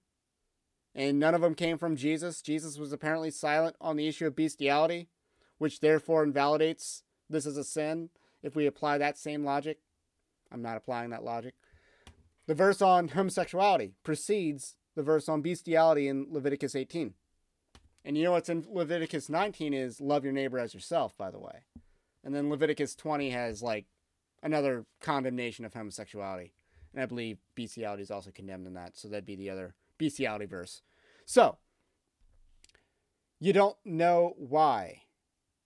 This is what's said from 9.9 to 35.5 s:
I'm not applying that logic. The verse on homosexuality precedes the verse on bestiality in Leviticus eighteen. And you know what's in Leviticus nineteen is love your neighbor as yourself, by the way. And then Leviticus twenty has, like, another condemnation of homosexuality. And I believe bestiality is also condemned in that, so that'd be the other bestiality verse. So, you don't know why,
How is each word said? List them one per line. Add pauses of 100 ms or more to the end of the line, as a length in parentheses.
I'm
not
applying
that
logic. (920)
The
verse
on
homosexuality (120)
precedes (180)
the
verse
on
bestiality
in
Leviticus
eighteen. (880)
And
you
know
what's
in
Leviticus
nineteen
is
love
your
neighbor
as
yourself,
by
the
way. (580)
And
then
Leviticus
twenty
has,
like, (560)
another (160)
condemnation
of
homosexuality. (400)
And
I
believe (180)
bestiality
is
also
condemned
in
that,
so
that'd
be
the
other (220)
bestiality
verse. (420)
So, (1800)
you
don't (100)
know
why, (640)